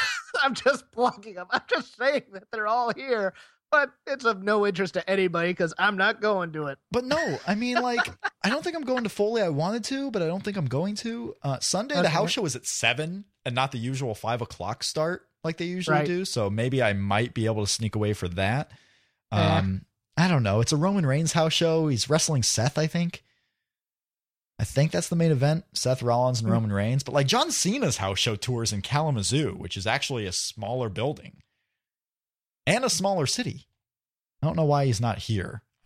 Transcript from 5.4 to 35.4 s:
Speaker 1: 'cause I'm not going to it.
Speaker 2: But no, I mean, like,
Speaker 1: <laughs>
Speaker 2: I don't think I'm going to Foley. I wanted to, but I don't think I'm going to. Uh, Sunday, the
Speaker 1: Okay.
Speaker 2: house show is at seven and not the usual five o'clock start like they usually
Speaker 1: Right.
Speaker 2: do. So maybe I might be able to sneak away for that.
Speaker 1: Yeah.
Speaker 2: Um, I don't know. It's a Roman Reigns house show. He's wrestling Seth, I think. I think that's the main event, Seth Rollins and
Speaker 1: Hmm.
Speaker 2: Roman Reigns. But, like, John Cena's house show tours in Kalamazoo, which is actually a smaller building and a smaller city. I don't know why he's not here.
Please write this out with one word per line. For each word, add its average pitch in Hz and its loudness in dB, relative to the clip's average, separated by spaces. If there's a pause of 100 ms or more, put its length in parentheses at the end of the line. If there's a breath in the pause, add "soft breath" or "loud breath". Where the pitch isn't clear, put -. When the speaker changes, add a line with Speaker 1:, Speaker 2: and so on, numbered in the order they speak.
Speaker 1:
'cause 165 -2
I'm 196 4
not 202 2
going 196 0
to 151 -4
it. 139 -6 (120)
Speaker 2:
But 247 0
no, 262 0
I 185 0
mean, 247 0
like, 247 0 (160)
Speaker 1:
<laughs> - -8
Speaker 2:
I 180 2
don't 277 0
think 339 -4
I'm 311 -6
going 254 0
to 202 -2
Foley. 214 0
I 180 2
wanted 185 -2
to, 269 -4
but 208 -2
I 160 0
don't 180 -2
think 202 -6
I'm 165 0
going 156 -2
to. 233 -8
Uh, 135 -2
Sunday, 254 -2
the 277 2
Speaker 1:
Okay. 190 4
Speaker 2:
house 170 2
show 226 -2
is 131 -2
at - -14
seven 156 -2 (180)
and 123 -4
not 139 2
the 127 -6
usual 127 -4
five 113 -4
o'clock 104 -8
start 165 -4 (160)
like 160 -4
they 170 -4
usually 175 0
Speaker 1:
Right. 147 2
Speaker 2:
do. 180 -2
So 110 -2
maybe 123 0
I 107 4
might 101 0
be 110 0
able 107 0
to 101 0
sneak 110 -2
away 107 2
for 92 -4
that. 98 -2 (600 soft breath)
Speaker 1:
Yeah. 101 4
Speaker 2:
Um, 95 0 (320)
I 170 6
don't 151 4
know. 104 4
It's 117 2
a 156 4
Roman 185 2
Reigns 156 2
house 160 2
show. 160 2
He's 123 0
wrestling 151 2
Seth, 113 0
I 160 2
think. 170 -2 (1300)
I 113 -2
think 143 2
that's 170 -2
the 170 -2
main 165 4
event, 147 2
Seth 127 0
Rollins 123 2
and 113 -2
Speaker 1:
Hmm. 110 4
Speaker 2:
Roman 113 2
Reigns. 110 2
But, 131 -6
like, 139 4
John 269 2
Cena's 208 0
house 98 -2
show 110 0
tours 113 -2
in 98 -4
Kalamazoo, 135 0
which 92 -8
is 95 -6
actually 120 -2
a 92 -6
smaller 113 -4
building 113 -6 (1300)
and 233 2
a 233 2
smaller 180 0
city. 135 -4 (760)
I 143 2
don't 165 -2
know 160 2
why 143 4
he's 113 2
not 113 0
here. 107 -4 (240)